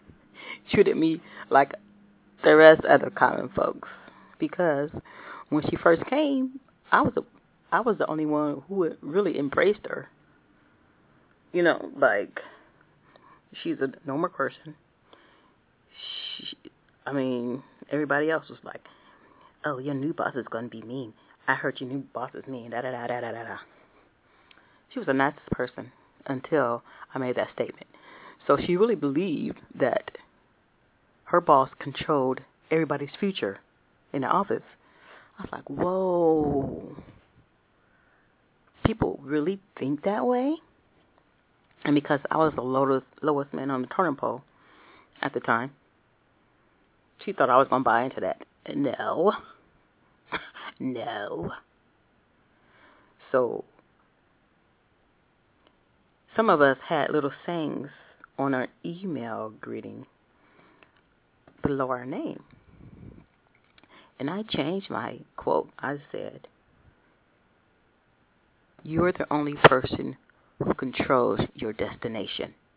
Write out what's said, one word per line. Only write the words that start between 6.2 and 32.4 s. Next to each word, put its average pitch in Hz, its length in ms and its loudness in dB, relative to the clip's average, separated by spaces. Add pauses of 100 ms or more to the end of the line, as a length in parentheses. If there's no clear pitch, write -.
I 208 100 8
was - 140 0
a, - 60 -2 (520)
I 175 60 4
was 220 180 2
the - 80 0
only 156 200 -2
one 151 420 0
who 190 160 0
had 156 180 -2
really 170 360 0
embraced 156 480 2
her. - 220 -10 (1400)
You 175 100 2
know, - 340 2
like, 107 440 0 (1120)
she's 165 280 -6
a 135 120 -2 (140)
normal 156 240 -2
person. 139 460 -6 (1600)
She, - 200 -14 (500)
I 127 60 -8
mean, 127 500 -2 (280)
everybody 147 400 0
else 160 180 -4
was 117 160 -18
like, - 160 -14 (840)
"Oh, 147 140 -4
your 139 160 -4
new 143 200 -2
boss - 200 -2
is 117 160 -6
gonna 117 180 -6
be 113 140 -14
mean. 117 300 -10 (340)
I 131 80 4
heard 131 260 -4
your 127 100 -8
new 135 140 -6 (100)
boss 123 200 -8
is - 120 -14
mean, 120 240 -12
da, 113 100 -6
da, 127 100 -6
da, 120 160 -8
da, 120 140 -4
da, 117 120 -8
da, 113 120 -10
da." 110 120 -10 (1300)
She - 80 -10
was 226 80 -8
the 139 80 2
nicest 135 360 0
person - 420 -6 (340)
until 127 560 0 (320)
I 139 40 -8
made 127 180 -2
that 101 160 -4
statement. - 340 -8 (600)
So 139 100 6
she 175 200 2
really 220 180 4
believed 147 640 -2 (160)
that - 380 0 (1120)
her 175 160 4
boss 139 380 4
controlled 135 640 -2 (300)